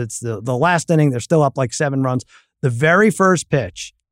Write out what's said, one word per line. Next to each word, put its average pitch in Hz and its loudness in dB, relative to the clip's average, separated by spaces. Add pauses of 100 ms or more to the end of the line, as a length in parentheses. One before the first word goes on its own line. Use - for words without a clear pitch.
it's 117 -10
the, 113 -8
the 127 -4
last 165 0
inning. 151 4
They're 120 -4
still 156 0
up, 139 -2
like, 127 -4
seven 135 -2
runs. 127 -2 (380)
The 131 0
very 165 4
first 185 0
pitch, - -4 (180)